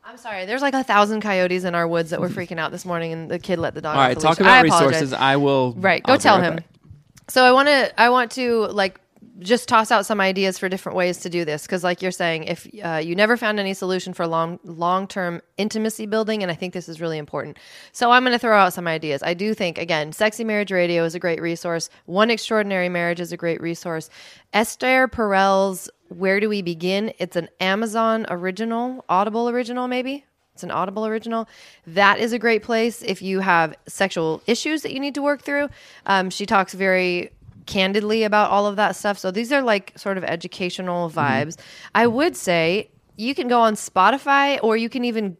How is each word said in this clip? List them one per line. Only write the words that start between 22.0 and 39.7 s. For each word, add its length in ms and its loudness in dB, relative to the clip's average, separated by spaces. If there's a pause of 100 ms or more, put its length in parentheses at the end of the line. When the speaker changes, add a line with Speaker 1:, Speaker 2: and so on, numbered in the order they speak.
Speaker 1:
One 260 2
Extraordinary 580 -2
Marriage 320 -2
is 120 -8
a 40 -10
great 240 -4
resource. 500 -8 (420)
Esther 560 2
Perel's 800 2 (200)
Where 300 0
Do 100 0
We 140 -2
Begin? 560 -2
It's 160 -6
an 140 -4 (100)
Amazon 680 0
original, 800 -6
Audible 400 0
original 400 -4
maybe? 360 -6 (300)
It's 80 -18
an 80 -12
Audible 360 -4
original. 420 -6 (380)
That 340 4
is 120 0
a 60 -2
great 240 0
place 400 -2
if 200 -6
you 180 -4
have 340 2 (140)
sexual 580 -2
issues 360 -2
that 100 -8
you 80 -8
need 140 -6
to 80 -4
work 200 -2
through. 260 -4 (380)
Um, 220 2
she 160 -6
talks 300 0
very 560 0 (340)
candidly 600 0
about 260 2
all 160 2
of 100 -2
that 200 0
stuff. 220 -4
So 120 -4
these 220 -4
are, 100 2
like, 340 0